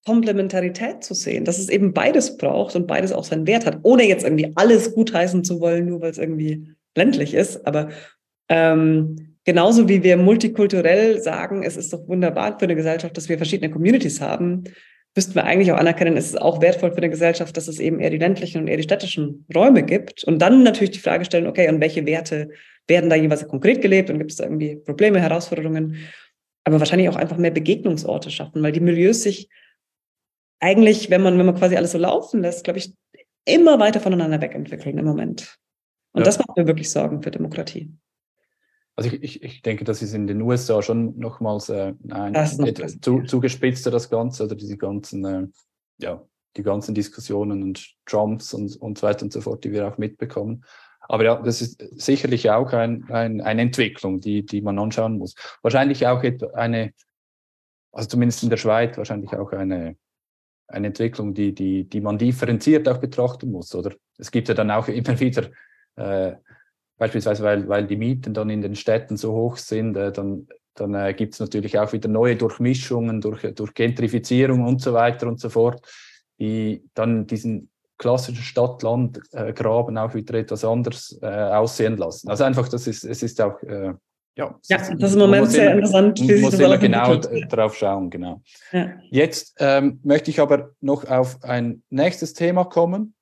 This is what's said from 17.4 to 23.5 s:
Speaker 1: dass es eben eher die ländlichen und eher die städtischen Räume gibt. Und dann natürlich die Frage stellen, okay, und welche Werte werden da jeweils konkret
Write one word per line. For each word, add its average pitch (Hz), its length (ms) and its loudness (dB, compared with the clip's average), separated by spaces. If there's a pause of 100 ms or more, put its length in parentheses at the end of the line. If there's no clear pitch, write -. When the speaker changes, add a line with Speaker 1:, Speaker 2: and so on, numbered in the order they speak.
Speaker 1:
dass 165 120 -8
es 156 120 -12
eben 160 200 -2
eher - 100 0
die 156 80 -2
ländlichen 170 440 0
und 156 60 -4
eher 165 100 0
die 156 60 -2
städtischen 151 640 -4 (100)
Räume 214 280 8
gibt. - 400 -4
Und 156 160 2
dann 240 240 8
natürlich 202 280 4
die - 80 -12
Frage 175 260 0
stellen, 170 200 0
okay, 175 240 2
und 156 100 2
welche 156 280 0
Werte 156 420 -4 (380)
werden 170 220 6
da 160 60 6
jeweils 156 320 2
konkret 190 360 2